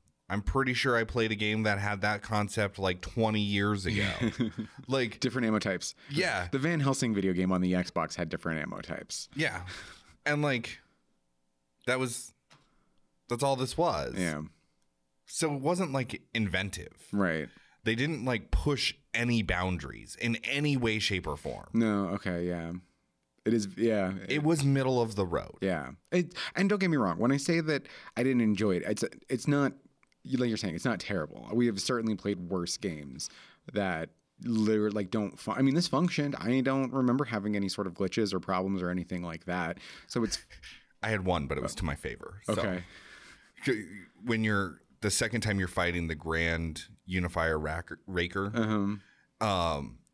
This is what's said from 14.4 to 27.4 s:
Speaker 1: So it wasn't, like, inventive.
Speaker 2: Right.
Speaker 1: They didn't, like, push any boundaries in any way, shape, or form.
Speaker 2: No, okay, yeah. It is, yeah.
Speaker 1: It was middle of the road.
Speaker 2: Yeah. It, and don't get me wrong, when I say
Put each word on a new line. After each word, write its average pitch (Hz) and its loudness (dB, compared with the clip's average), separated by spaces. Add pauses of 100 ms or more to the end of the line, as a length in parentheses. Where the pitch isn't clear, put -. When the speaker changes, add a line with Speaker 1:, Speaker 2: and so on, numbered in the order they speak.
Speaker 1:
So 151 -2
it 135 -4
wasn't, 170 0
like, 131 -2 (120)
inventive. 98 -2 (180)
Speaker 2:
Right. 82 2 (360)
Speaker 1:
They 110 2
didn't, 135 -2
like, 120 -2
push - 2 (200)
any 117 4
boundaries 82 -2
in 117 0
any 139 0
way, 113 2
shape, 95 0
or 73 -2
form. 58 -8
Speaker 2:
No, 104 2
okay, 87 -2
yeah. 85 -4 (760)
It 113 4
is, 104 2
yeah. 101 2 (160)
Speaker 1:
It 147 0
was 151 4
middle 131 4
of 113 0
the 101 4
road. 65 -2
Speaker 2:
Yeah. 80 0 (220)
It, 180 2 (220)
and 190 4
don't 208 2
get 185 2
me 156 4
wrong, 90 4
when 117 4
I 139 4
say 165 2